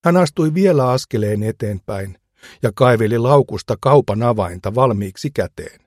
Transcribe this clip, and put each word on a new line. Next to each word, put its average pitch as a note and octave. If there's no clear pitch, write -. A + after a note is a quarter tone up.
Hän E3+
astui D#3
vielä E3
askeleen G#2+
eteenpäin G2+
ja A2+
kaiveli A#2
laukusta A#2+
kaupan B2
avainta G2+
valmiiksi A2+
käteen. -